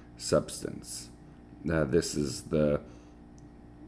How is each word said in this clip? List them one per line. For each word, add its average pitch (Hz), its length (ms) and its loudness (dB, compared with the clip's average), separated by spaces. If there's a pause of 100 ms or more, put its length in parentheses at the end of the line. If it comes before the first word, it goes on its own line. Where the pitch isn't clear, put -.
(160)
substance. - 960 -2 (580)
Uh, 80 160 4
this 76 300 2
is 71 300 -2
the, 76 360 4 (1080)